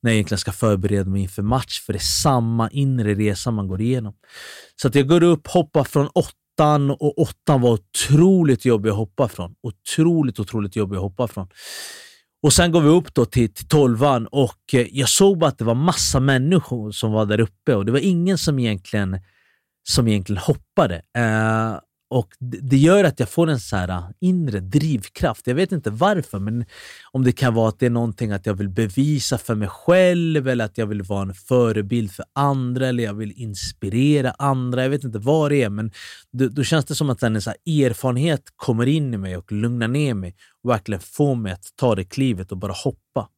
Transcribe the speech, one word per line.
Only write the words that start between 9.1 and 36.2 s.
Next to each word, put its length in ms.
från. 340
Otroligt, 760
otroligt 360
jobbig 200
att 60
hoppa 260
från. 200
Och 80
sen 200
går 80
vi 80
upp 260
då 100
till, 300
till 140
tolvan 580
och, 300
eh, 160
jag 180
såg 300
bara 100
att 100
det 60
var 100
massa 460
människor 720
som 200
var 140
där 140
uppe 340
och 120
det 60
var 60
ingen 400
som 200
egentligen, 600
som 200
egentligen 340
hoppade. 600
Eh, 600
och 180
det, 240
det 140
gör 280
att 160
jag 80
får 220
en 100
så 160
här, 120
eh, 160
inre 400
drivkraft. 840
Jag 80
vet 180
inte 180
varför, 480
men 260
om 120
det 80
kan 220
vara 140
att 100
det 80
är 40
någonting 420
att 140
jag 80
vill 140
bevisa 720
för 160
mig 140
själv 800
eller 160
att 140
jag 80
vill 160
vara 200
en 120
förebild 800
för 120
andra 540
eller 160
jag 100
vill 220
inspirera 1000
andra. 440
Jag 80
vet 140
inte 140
vad 320
det 120
är, 80
men 200